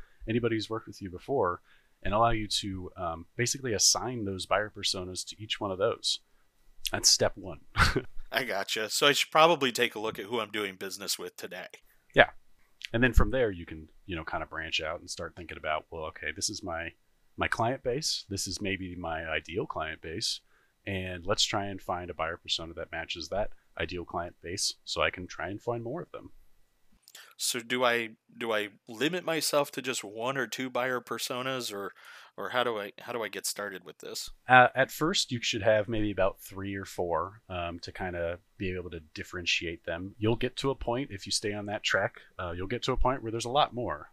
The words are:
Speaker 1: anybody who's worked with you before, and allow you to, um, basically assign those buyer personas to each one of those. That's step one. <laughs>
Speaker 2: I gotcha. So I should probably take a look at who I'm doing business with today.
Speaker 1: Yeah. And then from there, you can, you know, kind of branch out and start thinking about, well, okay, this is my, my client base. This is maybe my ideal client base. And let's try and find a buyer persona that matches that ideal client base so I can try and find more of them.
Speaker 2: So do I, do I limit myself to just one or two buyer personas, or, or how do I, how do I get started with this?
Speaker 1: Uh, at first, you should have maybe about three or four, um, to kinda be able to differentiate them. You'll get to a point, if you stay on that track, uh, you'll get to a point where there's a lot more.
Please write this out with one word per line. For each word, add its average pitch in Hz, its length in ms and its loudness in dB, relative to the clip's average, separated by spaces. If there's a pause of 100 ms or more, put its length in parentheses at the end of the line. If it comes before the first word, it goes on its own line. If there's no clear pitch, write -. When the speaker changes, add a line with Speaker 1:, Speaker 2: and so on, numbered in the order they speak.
(280)
Speaker 1:
anybody 117 280 2
who's 107 140 -2
worked 110 180 -6
with - 140 -16
you 98 100 -8
before, 90 500 0 (400)
and 101 120 0
allow 117 180 6
you 107 160 0
to, 92 500 -4
um, 85 280 -4 (100)
basically 127 380 0
assign 107 520 4
those 95 220 -2
buyer 104 280 4
personas 92 520 -2
to - 120 -12
each 107 200 -6
one 104 120 0
of 92 60 -2
those. - 440 2 (720)
That's - 180 4
step - 260 6
one. 92 300 -12
<laughs> - 680 2
Speaker 2:
I 127 140 2
gotcha. 104 440 -2
So - 180 6
I 143 40 10
should - 180 4
probably 156 420 8
take 120 220 2
a 113 60 -6
look 110 180 -2
at 101 80 -6
who 113 140 0
I'm 104 120 -2
doing 98 260 -2
business 95 420 -4
with 90 160 -8
today. 95 320 -10 (480)
Speaker 1:
Yeah. - 140 8 (640)
And 120 100 2
then 127 100 4
from 113 180 8
there, 123 200 2
you 87 140 -8
can, 80 240 -14 (160)
you 90 100 -6
know, 80 80 -4
kind 80 180 -4
of 80 80 -8
branch 78 320 -4
out 80 180 -4
and 87 100 -14
start 82 260 -8
thinking 82 220 -12
about, 78 340 -2
well, 80 140 -6
okay, 78 300 -6
this 98 140 -4
is 95 140 -8
my, 82 300 -6 (440)
my 87 100 2
client 120 360 0
base. 131 460 -2
This 98 180 -4
is 92 140 -6
maybe 95 340 -4
my 82 300 -6
ideal 80 400 -2
client 80 360 -6
base. 82 380 -4 (480)
And 92 380 -4
let's 101 180 2
try 101 220 2
and 98 160 -8
find 90 280 -4
a 87 40 -8
buyer 82 240 -2
persona 82 380 -6
that 82 160 -8
matches 80 380 -6
that 104 220 0 (260)
ideal 85 280 -4
client 87 360 -6
base 87 340 -4 (100)
so - 160 -2
I 78 80 4
can 90 180 -6
try 80 220 -8
and 101 120 -8
find 120 220 -2
more 135 180 -6
of - 100 -14
them. - 200 -14 (1040)
Speaker 2:
So - 240 -2
do 120 240 0
I, 120 280 4 (260)
do 117 160 0
I 104 160 0 (180)
limit 147 380 -2
myself 151 480 2
to 139 80 -6
just 127 220 -4
one 113 340 -4
or 127 100 0
two 127 220 -6
buyer 127 320 0
personas, 123 720 -4
or, 98 180 -8 (460)
or 98 120 -6
how 127 140 4
do 117 160 0
I, 101 200 -8
how - 120 -10
do 120 100 -4
I 107 60 -2
get 98 180 -6
started 98 380 -4
with - 140 -16
this? - 320 -8 (180)
Speaker 1:
Uh, 123 260 12
at 131 180 0
first, - 380 0
you 120 120 -2
should 113 200 -2
have 107 280 6
maybe 107 200 0
about 95 300 2
three 98 340 -8
or 98 120 -6
four, 90 640 -2
um, 85 300 -4
to - 120 -14
kinda 87 480 -4 (180)
be 92 160 -4
able 90 180 -6
to 82 100 -8 (120)
differentiate 85 680 -4
them. 90 360 -6
You'll 110 180 4
get - 200 -2
to 135 120 -2
a 135 60 0
point, 123 360 -4
if 98 140 -10
you 101 80 -6
stay 107 180 -2
on 104 140 -6
that 104 180 -4
track, - 380 0 (180)
uh, 87 160 -6
you'll 90 120 -4
get 120 160 -4
to 135 100 2
a 123 40 0
point 127 240 4
where 113 100 -6
there's 113 120 -2
a 117 60 -4
lot 135 240 2
more. 90 400 -4